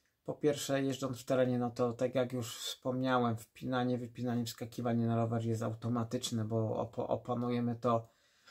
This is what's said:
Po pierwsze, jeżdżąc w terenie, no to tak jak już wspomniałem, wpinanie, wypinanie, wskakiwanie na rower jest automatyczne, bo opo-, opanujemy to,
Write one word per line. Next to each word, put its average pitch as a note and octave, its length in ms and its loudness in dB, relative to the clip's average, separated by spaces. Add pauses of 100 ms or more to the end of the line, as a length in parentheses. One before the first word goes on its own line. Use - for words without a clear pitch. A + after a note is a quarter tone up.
(240)
Po C#3+ 100 -4
pierwsze, C#3 480 2
jeżdżąc C3 380 -2
w - 40 -16
terenie, B2+ 340 4
no B2 120 0
to A#2+ 220 0
tak B2 220 0
jak B2 180 0
już A#2+ 260 -4
wspomniałem, B2+ 760 0
wpinanie, B2 640 -2
wypinanie, A#2+ 460 -2
wskakiwanie A#2 600 -2
na A#2 100 2
rower A2+ 280 0
jest A2+ 180 0
automatyczne, A#2 840 -2
bo A2 320 0
opo-, A#2 300 -2
opanujemy A#2+ 720 0
to, A#2 320 2 (420)